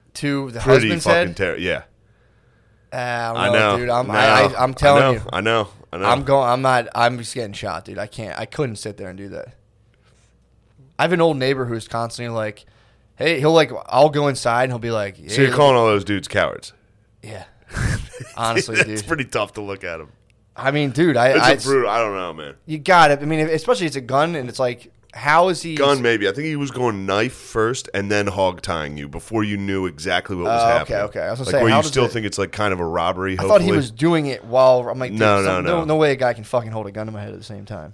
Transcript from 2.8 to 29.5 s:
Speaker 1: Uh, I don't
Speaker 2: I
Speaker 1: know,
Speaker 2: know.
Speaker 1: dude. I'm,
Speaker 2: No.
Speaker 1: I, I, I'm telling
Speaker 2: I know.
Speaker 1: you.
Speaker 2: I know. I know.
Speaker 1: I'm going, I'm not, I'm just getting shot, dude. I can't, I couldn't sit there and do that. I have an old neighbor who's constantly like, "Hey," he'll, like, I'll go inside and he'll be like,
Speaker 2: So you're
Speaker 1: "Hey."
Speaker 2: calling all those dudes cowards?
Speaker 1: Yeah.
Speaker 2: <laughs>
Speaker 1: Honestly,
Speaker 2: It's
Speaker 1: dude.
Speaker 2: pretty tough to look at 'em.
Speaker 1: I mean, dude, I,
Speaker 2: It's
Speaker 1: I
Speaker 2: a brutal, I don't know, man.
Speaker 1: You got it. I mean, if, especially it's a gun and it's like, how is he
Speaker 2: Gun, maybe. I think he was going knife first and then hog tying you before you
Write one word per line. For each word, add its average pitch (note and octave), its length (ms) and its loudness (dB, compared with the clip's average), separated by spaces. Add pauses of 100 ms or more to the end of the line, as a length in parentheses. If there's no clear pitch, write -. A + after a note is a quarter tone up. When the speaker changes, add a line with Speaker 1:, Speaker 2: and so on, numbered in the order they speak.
Speaker 1:
Uh, - 40 -8
I A#2+ 360 -6
don't - 40 -6
Speaker 2:
I F#2+ 100 0
Speaker 1:
know, A2 240 4
Speaker 2:
know. G2+ 60 2
Speaker 1:
dude. A#2+ 120 -4
I'm, A#2+ 180 0
Speaker 2:
No. G#2 60 -6
Speaker 1:
I, G#2 40 0 (360)
I, A#2 100 -2
I'm C3 100 0
telling C#3+ 300 6
Speaker 2:
I C3+ 40 4
know. B2+ 60 4
Speaker 1:
you. A2 80 -6 (120)
Speaker 2:
I F2+ 80 -2
know. A2 260 2 (240)
I E2 60 -8
know. F#2 80 -2
Speaker 1:
I'm B2+ 180 2
going, C3+ 240 2
I'm B2 140 2
not, B2+ 340 2
I'm A#2+ 220 2
just A#2+ 180 -12
getting A2 180 -8
shot, F#2 320 -8
dude. G2 120 -14
I G2+ 100 -8
can't, G#2 320 -12
I A2+ 60 -8
couldn't A#2 320 -6
sit - 200 -12
there G2 120 -12
and F#2 80 -16
do G2 120 -14
that. - 260 -14 (1400)
I B2+ 60 0
have E3 100 2
an E3+ 80 2
old D3+ 160 2
neighbor C3 280 -2
who's A2+ 220 -8
constantly A#2 460 -8
like, A2 320 -8 (500)
"Hey," D#3+ 240 0
he'll, D3+ 140 4
like, D#3 180 4 (160)
I'll C#3+ 220 6
go D3 180 0
inside B2 360 0
and C3 80 -2
he'll B2 80 -6
be A#2 120 -6
like, G2+ 260 -4 (100)
Speaker 2:
So A2 140 0
you're C3+ 100 4
Speaker 1:
"Hey." B2 60 -2
Speaker 2:
calling C#3 180 8
all A#2 120 4
those G#2 180 4
dudes G2 220 -2
cowards? D2+ 460 -2 (480)
Speaker 1:
Yeah. G#2 240 -16 (240)
Speaker 2:
<laughs> - 680 -6
Speaker 1:
Honestly, A2+ 420 -2
Speaker 2:
It's G#2+ 220 -2
Speaker 1:
dude. G2 60 -12
Speaker 2:
pretty D3 180 -4
tough G#2+ 280 -4
to G#2+ 80 -12
look G2+ 220 -10
at E2+ 160 -8
'em. D2 100 -18 (460)
Speaker 1:
I C3 160 -4
mean, D3 200 0
dude, C#3+ 260 2
I, B2 120 6
Speaker 2:
It's C3+ 140 4
Speaker 1:
I B2+ 100 8
Speaker 2:
a C#3 60 -2
brutal, B2+ 300 0
I A2 100 0
don't G#2+ 160 -2
know, F2+ 180 -6
man. D2 220 -14 (100)
Speaker 1:
You D#3 120 -8
got D#3 340 6
it. C#3+ 100 2
I D3 40 -6
mean, D#3 140 0
if, D#3 100 0
especially E3+ 380 0
it's C#3 100 -6
a C3+ 40 -8
gun C#3 340 0
and C3 120 -8
it's A2+ 120 -8
like, B2 320 -4 (220)
how D3+ 360 4
is E3+ 120 -2
he E3 140 -8
Speaker 2:
Gun, C#3 260 4
maybe. A2+ 260 2
I G2 60 0
think C#3+ 120 -8
he D#3 120 -4
was C#3 140 -6
going A2+ 340 -4
knife G#2 280 0
first - 600 -4
and G2+ 180 -4
then G#2 160 0
hog F#2+ 340 -2
tying D2+ 360 -6
you C#2+ 120 -10
before G#2+ 360 -6
you G#2 120 -4